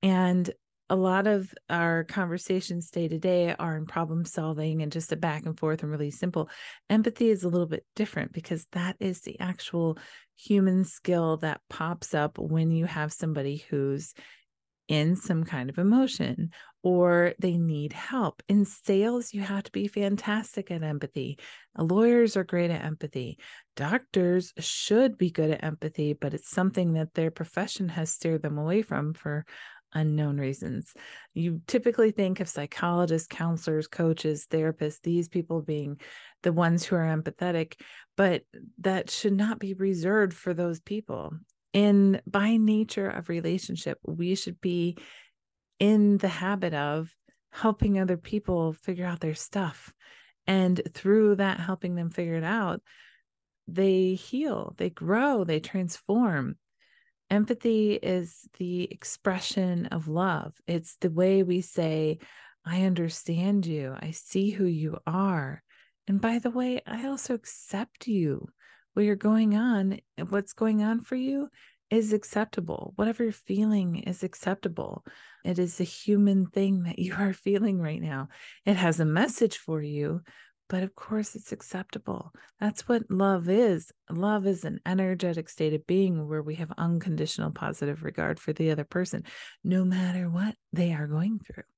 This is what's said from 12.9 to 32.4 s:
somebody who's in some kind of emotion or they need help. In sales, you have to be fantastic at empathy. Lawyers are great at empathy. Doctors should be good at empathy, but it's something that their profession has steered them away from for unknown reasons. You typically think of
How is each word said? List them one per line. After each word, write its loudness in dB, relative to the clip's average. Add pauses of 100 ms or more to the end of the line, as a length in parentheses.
somebody -4
who's -2 (760)
in 2
some -2
kind -6
of -8
emotion 2 (340)
or 4
they 0
need 0
help. -4
In 6
sales, 0
you -4
have -4
to -14
be -4
fantastic -2
at -4
empathy. -6 (380)
Lawyers 4
are 2
great 0
at -2
empathy. -6 (380)
Doctors 0
should 2
be 2
good 2
at -2
empathy, -2
but -4
it's -10
something 2
that -2
their 0
profession -6
has -4
steered -2
them -4
away 2
from -2
for -6 (480)
unknown 2
reasons. -4 (400)
You -2
typically 4
think 0
of -2